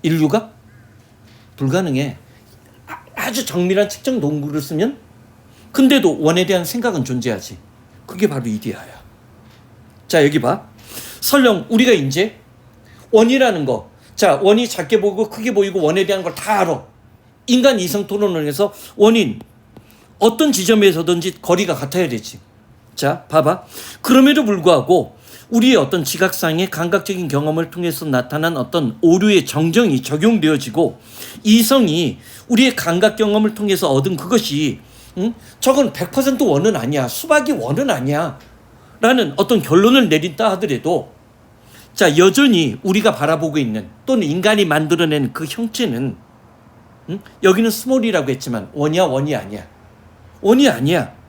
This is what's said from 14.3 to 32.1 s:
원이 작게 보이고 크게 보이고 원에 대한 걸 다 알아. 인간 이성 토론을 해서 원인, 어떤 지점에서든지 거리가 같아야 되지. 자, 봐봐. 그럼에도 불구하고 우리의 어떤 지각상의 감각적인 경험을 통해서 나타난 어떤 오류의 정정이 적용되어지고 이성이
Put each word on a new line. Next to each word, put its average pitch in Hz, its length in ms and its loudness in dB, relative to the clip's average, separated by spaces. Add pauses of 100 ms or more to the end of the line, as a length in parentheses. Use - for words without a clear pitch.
원이 214 340 2
작게 180 320 -2
보이고 202 280 -2
크게 226 240 -6
보이고 196 280 0
원에 175 240 0
대한 190 180 -4
걸 160 120 -8
다 208 260 -2
알아. 165 240 -2 (640)
인간 247 320 4
이성 180 280 -4
토론을 196 400 -2
해서 165 260 -2 (220)
원인, 208 460 4 (760)
어떤 262 320 2
지점에서든지 180 920 0
거리가 175 340 0
같아야 156 320 -4
되지. 117 320 -10 (560)
자, 147 320 -4
봐봐. 156 360 0 (380)
그럼에도 262 440 4
불구하고 170 720 2 (320)
우리의 233 260 4
어떤 156 280 0
지각상의 170 680 -2
감각적인 175 580 -4
경험을 156 440 -4
통해서 170 340 -6
나타난 147 520 -4
어떤 127 440 -4
오류의 185 440 4
정정이 160 560 0
적용되어지고 151 1000 0 (440)
이성이 214 760 2 (280)